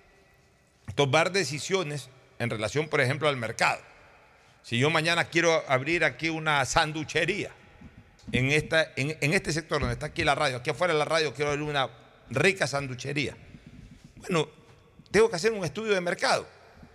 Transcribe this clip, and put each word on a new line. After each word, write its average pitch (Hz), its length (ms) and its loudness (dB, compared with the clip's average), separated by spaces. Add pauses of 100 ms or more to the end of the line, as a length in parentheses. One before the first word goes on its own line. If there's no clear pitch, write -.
(960)
tomar 151 380 2
decisiones 151 760 -4 (300)
en 117 120 -2
relación, 117 360 -2
por 151 140 0
ejemplo, 131 280 2
al 143 80 2
mercado. 120 460 0 (800)
Si 117 160 -2
yo 143 120 4
mañana 165 340 2
quiero 165 420 2
abrir 147 380 2
aquí 151 240 0
una 156 380 0
sanduchería 156 840 0 (840)
en 127 180 2
esta, 156 460 0
en, 143 240 -4
en 147 120 2
este 190 200 0
sector 160 280 -2
donde 123 140 -2
está 127 120 -8
aquí 160 180 -6
la 147 100 4
radio, 135 240 0
aquí 127 120 -4
afuera 175 220 0
de 151 60 2
la 147 80 2
radio 156 260 0
quiero 147 200 -2
abrir 143 120 -2
una 143 240 -2 (400)
rica 165 380 2
sanduchería. 139 680 -4 (800)
Bueno, 160 320 -2 (600)
tengo 214 200 6
que 185 60 -6
hacer 202 160 0
un 196 120 -6
estudio 208 300 -2
de 185 80 0
mercado. 175 440 0 (480)